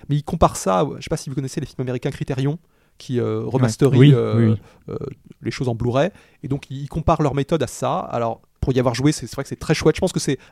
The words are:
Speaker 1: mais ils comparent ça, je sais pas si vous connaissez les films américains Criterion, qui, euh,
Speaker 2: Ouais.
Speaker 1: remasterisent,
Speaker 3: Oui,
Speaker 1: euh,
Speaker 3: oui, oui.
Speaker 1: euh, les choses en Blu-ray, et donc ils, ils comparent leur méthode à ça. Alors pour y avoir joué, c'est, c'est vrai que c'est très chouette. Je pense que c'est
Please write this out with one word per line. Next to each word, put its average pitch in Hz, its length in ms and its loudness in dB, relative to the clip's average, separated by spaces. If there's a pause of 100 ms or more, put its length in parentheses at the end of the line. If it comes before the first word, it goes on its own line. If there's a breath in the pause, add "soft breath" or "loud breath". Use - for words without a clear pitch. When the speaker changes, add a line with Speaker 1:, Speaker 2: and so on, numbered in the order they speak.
Speaker 1:
mais 139 80 0
ils 147 80 -2
comparent 165 320 2
ça, 185 280 0 (140)
je - 40 -14
sais - 60 -14
pas 156 80 -4
si - 140 -12
vous 127 60 -6
connaissez 139 240 -6
les 131 60 -6
films - 160 -14
américains 127 280 -4
Criterion, 139 480 -2 (400)
qui, 123 220 -4
euh, 110 220 -2
Speaker 2:
Ouais. 120 80 -6
Speaker 1:
remasterisent, 123 480 4
Speaker 3:
Oui, 143 160 10
Speaker 1:
euh, 110 220 2
Speaker 3:
oui, 113 100 4
oui. 107 140 2 (280 soft breath)
Speaker 1:
euh, - 80 -8 (460)
les 113 100 -4
choses 127 160 -4
en 117 60 -2
Blu-ray, 120 360 0 (340 soft breath)
et 131 40 -10
donc 135 220 -6
ils, 135 120 -10
ils 143 60 -10
comparent 165 340 0
leur 135 120 2
méthode 143 280 0
à 117 40 0
ça. 139 320 -4
Alors 117 420 -4 (200)
pour 135 120 0
y 123 60 2
avoir 120 160 2
joué, 131 180 2
c'est, - 140 -8
c'est - 80 -14
vrai 139 80 -8
que - 60 -10
c'est 120 80 -8
très - 180 0
chouette. 156 220 2
Je - 40 -8
pense 180 120 0
que - 80 -2
c'est 139 180 -2 (140)